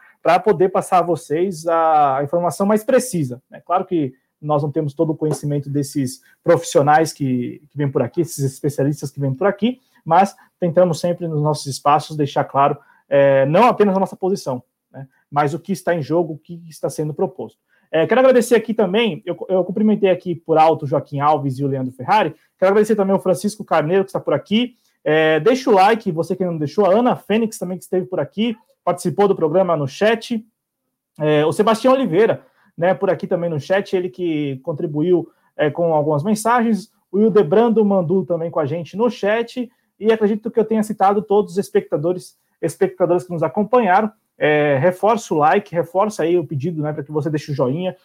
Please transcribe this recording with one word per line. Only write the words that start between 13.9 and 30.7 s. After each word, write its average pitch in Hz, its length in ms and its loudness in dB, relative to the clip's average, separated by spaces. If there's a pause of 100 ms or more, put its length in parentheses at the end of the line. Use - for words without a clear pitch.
a 190 40 0
nossa 185 160 -4
posição, 180 460 -4 (300)
né, 135 160 -18 (220)
mas 147 240 -2
o 160 40 -8
que 196 140 -8
está 175 220 -2
em 165 80 -4
jogo, 160 320 -2
o 143 40 -14
que 170 300 -18
está 165 200 -8
sendo 151 260 -6
proposto. 180 440 -8 (320)
É, 160 160 2
quero 226 140 2
agradecer 247 340 4
aqui 220 200 0
também, 208 500 0
eu, 175 120 -6 (120)
eu 185 160 2
cumprimentei 208 460 0
aqui 175 240 -2
por 156 240 0
alto 156 260 4
o - 20 -8
Joaquim 139 340 -4
Alves 139 380 0
e 143 60 -4
o 139 40 -2
Leandro 131 240 -4
Ferrari, 175 420 0 (240)
quero 185 120 2
agradecer 214 240 4
também 196 220 2
o - 20 0
Francisco 185 460 -2
Carneiro, 170 400 2
que 196 60 -10
está 165 100 -4
por 160 140 0
aqui, 233 420 -2 (260)
é, 156 380 2
deixa 254 300 2
o 214 40 6
like, 202 380 4
você 165 240 -4
que 190 80 -4
não 165 140 -4
deixou, 151 280 0
a 180 80 4
Ana 233 220 2
Fênix 220 420 -4
também, 180 180 -8
que - 80 -16
esteve 185 220 -2
por 175 140 -4
aqui, 220 360 -4 (280)
participou 180 420 0
do 190 80 2
programa 165 420 0
no 143 120 -4
chat, 220 580 -2 (720)